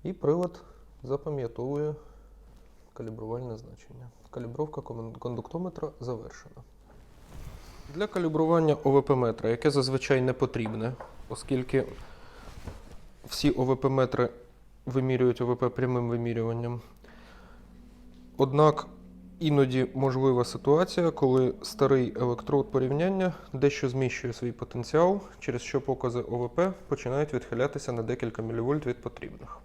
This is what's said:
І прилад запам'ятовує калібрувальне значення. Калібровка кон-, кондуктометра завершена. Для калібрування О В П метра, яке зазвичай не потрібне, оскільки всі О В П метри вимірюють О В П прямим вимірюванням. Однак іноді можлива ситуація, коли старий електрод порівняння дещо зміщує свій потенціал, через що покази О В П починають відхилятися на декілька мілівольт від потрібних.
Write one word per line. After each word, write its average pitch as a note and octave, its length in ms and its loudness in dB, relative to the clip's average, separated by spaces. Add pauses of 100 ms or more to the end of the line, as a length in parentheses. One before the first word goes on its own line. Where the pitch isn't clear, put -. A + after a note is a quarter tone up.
І F#3+ 100 -6
прилад E3+ 500 0 (400)
запам'ятовує C#3 920 -4 (960)
калібрувальне A2+ 640 -8
значення. B2 540 -18 (200)
Калібровка C3 500 -8
кон-, A2+ 380 -12
кондуктометра D3+ 720 -6 (100)
завершена. - 560 -10 (1400)
Для F#3+ 120 -2
калібрування D#3+ 760 4
О C#3 60 6
В C#3 120 8
П C#3 120 2
метра, A2+ 360 0
яке B2 200 2
зазвичай C3+ 500 2
не B2+ 120 2
потрібне, A#2 600 -2 (360)
оскільки C3 560 0 (1400)
всі - 220 2
О - 140 0
В B2+ 120 2
П C3+ 120 0
метри B2+ 420 2 (560)
вимірюють B2+ 540 2
О A#2+ 60 0
В A#2+ 100 2
П B2 120 0
прямим B2 400 0
вимірюванням. A#2 720 -2 (1600)
Однак C#3+ 500 4 (520)
іноді C3 560 4
можлива C3 500 2
ситуація, D#3+ 680 2
коли C3 520 4
старий C3 560 2
електрод B2 520 0
порівняння E3+ 640 0 (180)
дещо C#3 360 2
зміщує B2 440 -2
свій A#2+ 200 -4
потенціал, E3 680 2 (200)
через A#2+ 220 -4
що - 180 -2
покази B2 400 -2
О A#2+ 180 -4
В B2 100 -2
П F#3 240 2 (160)
починають C#3 460 -2
відхилятися B2+ 580 -2
на A#2 100 -2
декілька A#2 400 -4
мілівольт A#2+ 440 -2
від - 160 -4
потрібних. - 640 -12